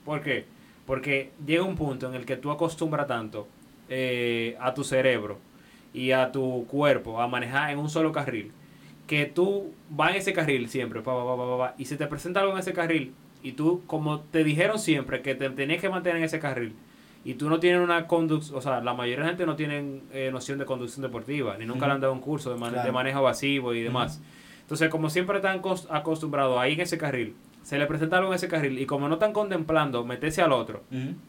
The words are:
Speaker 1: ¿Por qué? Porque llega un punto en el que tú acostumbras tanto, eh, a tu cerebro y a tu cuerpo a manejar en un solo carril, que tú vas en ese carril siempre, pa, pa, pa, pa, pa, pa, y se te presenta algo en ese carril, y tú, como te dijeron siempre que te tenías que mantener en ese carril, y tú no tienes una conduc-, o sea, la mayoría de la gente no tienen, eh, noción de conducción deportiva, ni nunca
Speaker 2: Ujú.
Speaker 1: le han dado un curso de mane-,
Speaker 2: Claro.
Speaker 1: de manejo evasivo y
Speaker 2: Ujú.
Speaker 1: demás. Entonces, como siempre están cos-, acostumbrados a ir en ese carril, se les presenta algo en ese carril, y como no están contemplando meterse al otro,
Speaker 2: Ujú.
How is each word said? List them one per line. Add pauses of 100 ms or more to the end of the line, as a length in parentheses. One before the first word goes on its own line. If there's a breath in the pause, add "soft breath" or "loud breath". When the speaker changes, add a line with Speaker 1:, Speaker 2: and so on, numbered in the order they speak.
Speaker 1:
¿Por
qué? (420 loud breath)
Porque (120)
llega
un
punto
en
el
que
tú
acostumbras
tanto, (400)
eh,
a
tu
cerebro (540 loud breath)
y
a
tu
cuerpo
a
manejar
en
un
solo
carril, (560 loud breath)
que
tú (180)
vas
en
ese
carril
siempre,
pa,
pa,
pa,
pa,
pa,
pa,
y
se
te
presenta
algo
en
ese
carril, (340)
y
tú,
como
te
dijeron
siempre
que
te
tenías
que
mantener
en
ese
carril, (500 loud breath)
y
tú
no
tienes
una
conduc-,
o
sea,
la
mayoría
de
la
gente
no
tienen, (100)
eh,
noción
de
conducción
deportiva,
ni
nunca
Speaker 2:
Ujú.
Speaker 1:
le
han
dado
un
curso
de
mane-,
Speaker 2:
Claro.
Speaker 1:
de
manejo
evasivo
y
Speaker 2:
Ujú.
Speaker 1:
demás. (420 loud breath)
Entonces,
como
siempre
están
cos-,
acostumbrados
a
ir
en
ese
carril, (280)
se
les
presenta
algo
en
ese
carril,
y
como
no
están
contemplando
meterse
al
otro,
Speaker 2:
Ujú. (140)